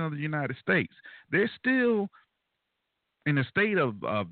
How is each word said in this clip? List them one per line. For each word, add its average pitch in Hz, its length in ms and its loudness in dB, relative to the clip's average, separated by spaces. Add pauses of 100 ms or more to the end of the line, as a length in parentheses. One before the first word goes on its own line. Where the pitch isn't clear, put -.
of 156 80 -4
the 147 60 -8
United 147 420 -4
States. 180 320 0 (380)
They're 202 280 2
still 240 500 2 (1200)
in 147 120 2
a 127 60 2
state 202 340 0
of, 113 260 -2
of 104 280 -2